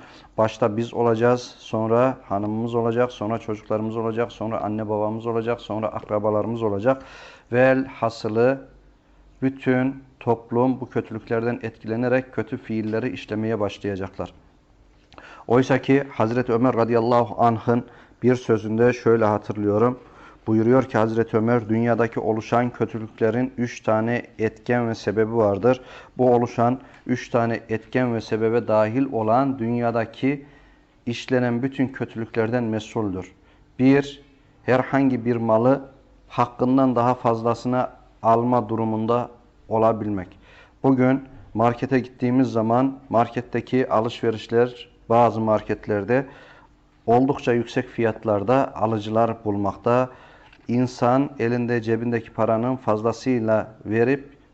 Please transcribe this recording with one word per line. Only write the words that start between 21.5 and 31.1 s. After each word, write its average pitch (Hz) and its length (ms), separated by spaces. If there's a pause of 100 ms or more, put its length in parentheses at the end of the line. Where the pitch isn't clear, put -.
"Dünyadaki 113 520
oluşan 113 500
kötülüklerin 113 880
üç 120 220
tane 113 420 (160)
etken 117 500
ve 113 60
sebebi 110 420
vardır. 107 440 (380)
Bu 127 160
oluşan 120 460 (260)
üç - 220
tane 117 400
etken 120 460
ve 110 60
sebebe 110 480
dahil 110 440
olan 117 460
dünyadaki 120 880 (600)
işlenen 120 560